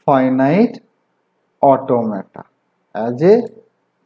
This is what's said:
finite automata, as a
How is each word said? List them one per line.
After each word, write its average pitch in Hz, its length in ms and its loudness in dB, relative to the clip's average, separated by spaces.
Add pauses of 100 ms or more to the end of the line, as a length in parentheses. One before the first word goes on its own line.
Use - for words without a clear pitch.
finite 135 760 0 (840)
automata, 120 840 -2 (500)
as 123 280 -6
a 214 200 4 (640)